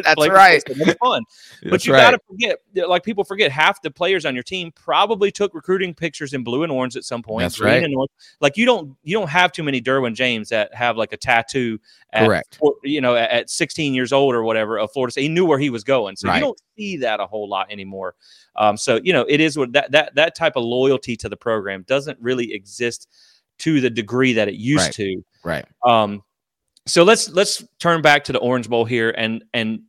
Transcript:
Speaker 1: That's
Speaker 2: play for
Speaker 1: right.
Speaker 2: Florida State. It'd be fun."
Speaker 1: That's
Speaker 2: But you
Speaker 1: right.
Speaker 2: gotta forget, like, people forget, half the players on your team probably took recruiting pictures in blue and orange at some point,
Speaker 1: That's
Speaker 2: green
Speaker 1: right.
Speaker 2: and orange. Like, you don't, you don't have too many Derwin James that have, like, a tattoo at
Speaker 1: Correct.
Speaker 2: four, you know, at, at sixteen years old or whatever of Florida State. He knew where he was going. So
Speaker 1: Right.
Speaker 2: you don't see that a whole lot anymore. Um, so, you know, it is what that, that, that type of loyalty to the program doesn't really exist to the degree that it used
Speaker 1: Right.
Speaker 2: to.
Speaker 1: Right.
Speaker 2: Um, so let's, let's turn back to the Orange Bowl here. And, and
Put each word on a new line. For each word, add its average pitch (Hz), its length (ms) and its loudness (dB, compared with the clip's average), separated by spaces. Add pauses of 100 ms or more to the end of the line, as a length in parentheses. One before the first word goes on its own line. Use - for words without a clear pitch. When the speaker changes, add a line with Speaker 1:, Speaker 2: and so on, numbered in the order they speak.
Speaker 1:
That's 156 120 4
Speaker 2:
play 151 140 2
for 190 60 2
Speaker 1:
right. 185 260 10
Speaker 2:
Florida - 0 -
State. 135 160 -10
It'd 151 100 0
be 170 180 2
fun." 180 180 0 (400)
Speaker 1:
That's - 80 -6
Speaker 2:
But 180 160 0
you - 60 2
Speaker 1:
right. 131 80 8
Speaker 2:
gotta 240 180 8 (100)
forget, 196 300 -4 (300)
like, 180 140 2
people 202 220 -4
forget, 196 260 -2
half 156 320 0
the 156 80 -8
players 175 340 -2
on 139 100 -4
your 123 100 -8
team 180 320 -10
probably 196 560 0
took 202 200 -4
recruiting 180 420 -4
pictures 151 380 -8
in 127 120 -6
blue 123 180 -2
and 165 100 -4
orange 127 240 -4
at 110 80 -12
some 120 180 -10
point, 110 200 -6
Speaker 1:
That's 87 160 -4
Speaker 2:
green 107 140 2
Speaker 1:
right. 127 100 4
Speaker 2:
and 147 120 -2
orange. 135 160 -2 (300)
Like, 143 160 0
you 226 80 2
don't, 175 380 0
you 180 160 -4
don't 185 100 -4
have 175 240 2
too 165 120 -10
many 135 180 -2
Derwin 127 320 0
James 117 360 -2
that 107 240 -2
have, 120 220 0
like, 110 160 -4
a 107 40 -12
tattoo 117 640 -2 (320)
at 110 120 2
Speaker 1:
Correct. 98 360 0
Speaker 2:
four, 143 240 2
you 143 180 -4
know, 123 140 2
at, 113 140 0
at 120 200 -2
sixteen 156 440 -4
years 127 180 -2
old 139 220 4
or 113 100 0
whatever 110 340 -2
of 107 140 -4
Florida 127 180 -4
State. 135 120 -6
He 147 60 -2
knew 170 160 0
where 151 140 2
he 143 120 0
was 117 140 -8
going. 110 320 -2
So 98 120 -6
Speaker 1:
Right. - 80 0
Speaker 2:
you - 40 0
don't 269 200 -4 (180)
see 196 200 -8
that 113 220 -2
a 98 60 -6
whole 104 220 -8
lot 98 220 -6
anymore. 95 440 -12 (420)
Um, 107 200 2
so, 117 280 0
you 180 80 2
know, 123 160 2
it 147 120 2
is 156 180 0
what 123 160 -2
that, 143 180 0
that, 151 240 2
that 160 180 2
type 160 220 -2
of 120 80 -2
loyalty 127 520 0
to - 120 -12
the 101 80 -10
program 98 500 -4
doesn't 139 340 -4
really 120 320 -4
exist 110 540 -8 (520)
to 156 220 2
the 123 100 2
degree 117 420 0
that 107 160 2
it 98 60 -6
used 107 320 0
Speaker 1:
Right. 69 80 -4
Speaker 2:
to. 95 300 -6 (200)
Speaker 1:
Right. 80 200 -6 (220)
Speaker 2:
Um, 104 360 2 (640)
so 175 180 4
let's, 226 240 4
let's 202 340 -2 (160)
turn 165 240 0
back 147 220 4
to 135 80 -8
the 127 60 0
Orange 123 300 -2
Bowl 117 160 2
here. 113 320 -2
And, 113 280 -4 (100)
and 110 340 -4